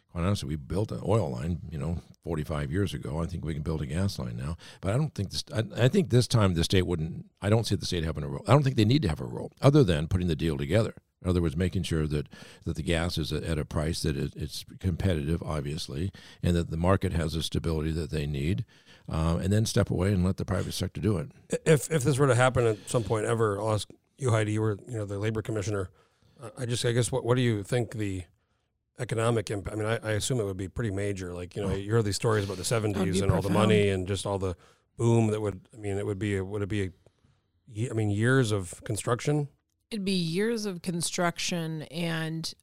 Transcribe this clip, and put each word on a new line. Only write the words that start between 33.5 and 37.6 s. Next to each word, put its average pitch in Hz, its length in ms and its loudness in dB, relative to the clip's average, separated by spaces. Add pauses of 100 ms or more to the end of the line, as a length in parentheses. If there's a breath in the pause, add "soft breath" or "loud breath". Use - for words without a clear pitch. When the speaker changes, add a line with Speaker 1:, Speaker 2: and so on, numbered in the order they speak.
Speaker 2:
money 104 200 6
and 92 180 0
just 98 180 -2
all 101 120 0
the 92 180 -2 (400 soft breath)
boom 117 320 4
that 107 140 0
would, 98 200 -4 (120)
I - 40 -20
mean, 101 200 -4
it 101 80 -4
would 98 140 -4
be, 101 180 0
a, 95 80 -2
would 101 160 -6
it 98 80 -4
be 101 140 -2
a 95 60 -4 (840)